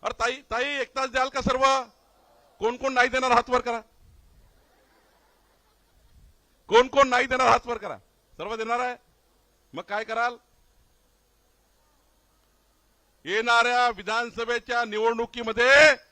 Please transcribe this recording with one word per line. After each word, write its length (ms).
अरे 120
ताई, 200
ताई, 140
एक 200
तास 140
द्याल 200
का 120
सर्व? 220
कोण 140
कोण 180
नाही 160
देणार 220
हात 180
वर 120
करा, 180
कोण 180
कोण 220
नाही 160
देणार 220
हात 200
वर 100
करा. 200
सर्व 220
देणार 240
आहे? 160
मग 100
काय 200
कराल? 320
येणाऱ्या 640
विधानसभेच्या 960
निवडणुकीमध्ये 1080